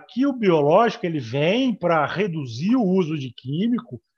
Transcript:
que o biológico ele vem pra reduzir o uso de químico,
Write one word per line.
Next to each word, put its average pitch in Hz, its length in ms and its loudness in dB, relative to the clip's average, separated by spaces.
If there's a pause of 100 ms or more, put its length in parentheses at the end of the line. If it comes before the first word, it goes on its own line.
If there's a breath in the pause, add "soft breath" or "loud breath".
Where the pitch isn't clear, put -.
que 254 160 -2
o 277 80 0
biológico 185 720 4
ele 160 140 -2
vem 165 540 0
pra 165 320 0
reduzir 160 720 -4
o 247 80 0
uso 180 340 0
de 131 160 -8
químico, 170 680 -6 (160)